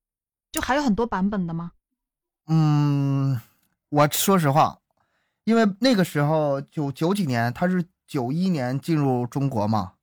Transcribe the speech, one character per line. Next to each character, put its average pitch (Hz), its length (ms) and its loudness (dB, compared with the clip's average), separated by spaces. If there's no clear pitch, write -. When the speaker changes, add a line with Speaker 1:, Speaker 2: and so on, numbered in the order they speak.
Speaker 1:
就 - 80 -6
还 254 160 0
有 294 60 0
很 240 140 2
多 233 100 0
版 202 240 -2
本 196 160 -4
的 165 80 -8
吗？ 170 200 -10
Speaker 2:
嗯， 143 920 2
我 147 220 4
说 196 280 2
实 151 100 2
话， 135 300 2
因 226 120 2
为 226 120 4
那 262 120 4
个 185 100 2
时 156 160 -2
候 147 400 0
九， 139 320 -4
九 165 220 -2
几 208 140 -2
年， 120 260 0
他 180 140 -2
是 180 180 0
九 127 240 -4
一 180 180 -2
年 135 300 -2
进 160 180 -2
入 127 300 0
中 139 200 -4
国 107 200 -2
嘛， 104 360 -2